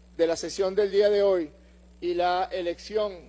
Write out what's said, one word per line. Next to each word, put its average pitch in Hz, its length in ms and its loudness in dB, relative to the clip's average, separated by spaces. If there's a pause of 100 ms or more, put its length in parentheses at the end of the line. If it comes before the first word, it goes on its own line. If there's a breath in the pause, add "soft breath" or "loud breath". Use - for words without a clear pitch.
(160)
de 165 100 2
la 165 80 0
sesión 185 400 -4
del 202 160 0
día 202 200 4
de 202 120 2
hoy 180 300 2 (480 soft breath)
y 175 140 -4
la 180 360 0
elección 190 600 -6 (160)